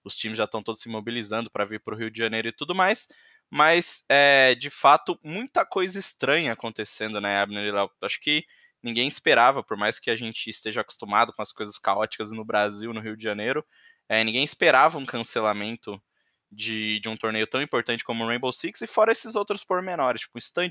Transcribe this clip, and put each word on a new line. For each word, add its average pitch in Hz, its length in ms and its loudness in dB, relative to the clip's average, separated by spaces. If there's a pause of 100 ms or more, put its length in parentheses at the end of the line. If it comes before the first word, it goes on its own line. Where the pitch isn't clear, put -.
os 98 100 -12
times 110 220 -8
já 107 100 0
tão 107 160 -6
todos 110 160 -8
se - 80 -14
mobilizando 110 640 -6
pra 104 140 -2
vir 107 160 -10
pro 110 160 -10
Rio 113 120 -6
de 110 80 -14
Janeiro 113 300 -2
e 117 60 -6
tudo 151 200 -8
mais, 190 360 0 (400)
mas, 160 580 2
é, 139 480 8
de 127 140 -8
fato, 156 540 4
muita 185 420 -2
coisa 190 340 -2
estranha 143 540 0
acontecendo, 107 640 -6
né, 101 220 2
Abner 104 260 -2
e 104 40 0
Léo? 101 200 0 (100)
Acho - 200 -4
que 151 240 0 (360)
ninguém 120 260 -2
esperava, 135 560 4
por - 120 -8
mais 104 240 -2
que - 100 -6
a 113 60 0
gente 113 340 -8
esteja 110 320 -6
acostumado 110 520 0
com - 80 -8
as 107 100 -10
coisas 104 260 -8
caóticas 107 540 -2
no 110 140 -10
Brasil, 107 480 -2
no 110 80 -8
Rio 110 160 -10
de 110 60 -14
Janeiro, 110 420 -4 (420)
é, 110 160 2
ninguém 113 200 0
esperava 151 560 4
um 135 80 -10
cancelamento 107 920 -4 (500)
de, 107 480 -4
de 110 100 -8
um 110 80 -8
torneio 110 300 -2
tão 131 120 -2
importante 120 440 -2
como 117 200 -4
o 113 40 -2
Rainbow 123 260 -2
Six, - 280 -8
e 226 60 -8
fora 220 240 4
esses 226 240 -2
outros 202 280 -4
pormenores, 175 580 -2
tipo, - 160 -16
o - 20 -12
stand 175 320 -4